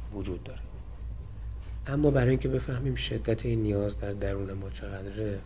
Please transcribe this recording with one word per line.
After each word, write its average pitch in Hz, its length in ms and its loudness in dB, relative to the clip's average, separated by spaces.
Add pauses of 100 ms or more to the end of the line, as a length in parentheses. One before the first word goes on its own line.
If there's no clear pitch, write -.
(120)
وجود 98 320 -4
داره. - 160 -8 (1300)
اما 143 240 6
برای 131 200 8
اینکه 131 180 4
بفهمیم 131 460 0
شدت 117 520 0
این 113 160 4
نیاز 101 340 2
در 101 160 -4
درون 98 400 -2
ما 95 180 -6
چقدره 101 760 -4